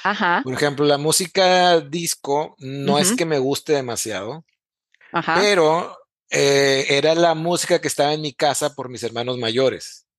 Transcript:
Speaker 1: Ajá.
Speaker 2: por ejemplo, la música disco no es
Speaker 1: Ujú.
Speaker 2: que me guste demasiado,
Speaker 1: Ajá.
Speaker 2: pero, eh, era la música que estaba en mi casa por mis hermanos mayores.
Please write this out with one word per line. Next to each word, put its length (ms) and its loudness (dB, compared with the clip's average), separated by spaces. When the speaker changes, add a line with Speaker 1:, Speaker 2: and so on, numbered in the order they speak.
Speaker 1:
Ajá. 400 0
Speaker 2:
por 100 -6
ejemplo, 320 0
la 120 4
música 840 2
disco 760 -6
no 380 -2
es 120 2
Speaker 1:
Ujú. 80 0
Speaker 2:
que 80 0
me 140 0
guste 340 -2
demasiado, 720 -6
Speaker 1:
Ajá. 240 -2
Speaker 2:
pero, 600 2
eh, 580 2
era 260 2
la 180 4
música 480 -2
que 60 -4
estaba 260 0
en 80 -4
mi 120 -8
casa 420 -2
por 120 -10
mis 140 -14
hermanos 380 -6
mayores. 640 -2